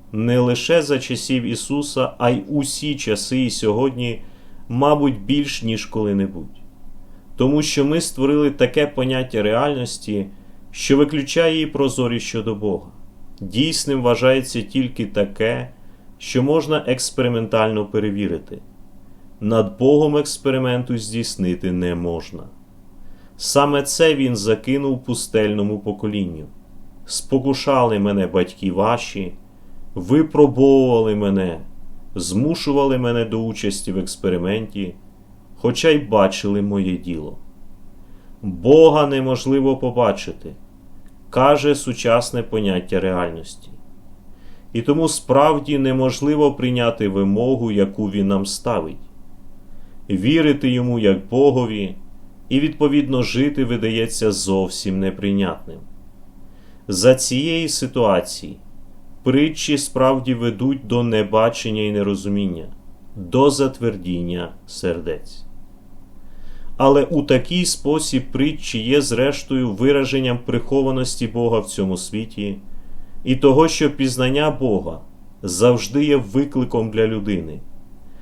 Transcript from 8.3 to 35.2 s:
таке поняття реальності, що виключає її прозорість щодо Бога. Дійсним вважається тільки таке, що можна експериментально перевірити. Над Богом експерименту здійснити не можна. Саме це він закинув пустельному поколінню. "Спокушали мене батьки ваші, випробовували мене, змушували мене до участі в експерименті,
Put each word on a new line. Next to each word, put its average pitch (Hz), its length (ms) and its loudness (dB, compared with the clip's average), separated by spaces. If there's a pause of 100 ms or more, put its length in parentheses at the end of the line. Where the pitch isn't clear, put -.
таке 143 360 2
поняття 127 560 -2
реальності, 117 800 -2 (460)
що - 260 2
виключає 147 560 2
її 156 120 0
прозорість 131 600 -2
щодо 110 300 -4
Бога. 101 320 -4 (540)
Дійсним 135 600 -2
вважається 123 600 2
тільки 123 440 -4
таке, 123 680 -2 (440)
що - 260 -2
можна 147 440 2
експериментально 113 1000 0
перевірити. 101 760 -4 (800)
Над 107 400 0
Богом 147 380 4
експерименту 127 800 -2
здійснити 104 760 -4
не 90 240 -2
можна. 85 480 -6 (920)
Саме 143 460 2
це 156 320 4
він 131 200 0
закинув 127 680 0
пустельному 107 760 0
поколінню. 98 640 -4 (600)
"Спокушали 131 960 2
мене 98 280 2
батьки 90 440 0
ваші, 101 600 -2 (640)
випробовували 131 1200 4
мене, 95 440 0 (560)
змушували 135 840 0
мене 120 280 0
до 113 180 -2
участі 104 480 -4
в 92 60 -2
експерименті, 95 960 -4 (600)